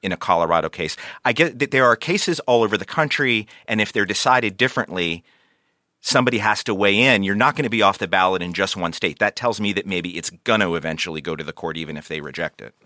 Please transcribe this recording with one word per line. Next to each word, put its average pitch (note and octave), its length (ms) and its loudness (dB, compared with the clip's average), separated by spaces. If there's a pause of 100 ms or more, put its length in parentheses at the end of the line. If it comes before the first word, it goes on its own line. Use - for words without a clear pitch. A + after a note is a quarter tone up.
in F#2+ 100 -4
a F2 60 -4
Colorado E2+ 500 2
case. D#2+ 300 -6 (260)
I B2+ 80 2
get B2+ 280 0
that C3+ 100 -2
there C3 160 4
are A#2 100 6
cases F3+ 460 -2
all A#2 220 4
over G#2+ 120 0
the F#2+ 100 -2
country, C3 600 0 (200)
and G#2+ 120 0
if G#2 140 0
they're G#2 120 2
decided A2 520 2
differently, F2+ 680 -2 (800)
somebody B2 380 2
has G#2 240 0
to A2+ 100 -2
weigh G2+ 260 4
in. A#2+ 220 4
You're G2 140 -2
not B2+ 200 2
gonna C3+ 140 -2
be A2 140 0
off G2 160 4
the G2+ 80 -4
ballot F#2 340 2
in F2+ 120 -8
just F#2+ 220 -2
one E2+ 180 -4
state. D#2+ 260 -4
That G#2 160 0
tells A2 260 -2
me G2+ 120 -2
that F#2+ 120 -4
maybe F2 320 -6
it's E2 140 -8 (120)
gonna G#2+ 300 2
eventually D#2+ 480 -4
go D#2+ 140 -6
to D2+ 80 -8
the D#2 100 -10
court, D#2+ 240 -8
even D#2 200 -10
if D2 100 -14
they D#2+ 120 -8
reject D2 420 -8
it. G#1+ 120 -18 (120)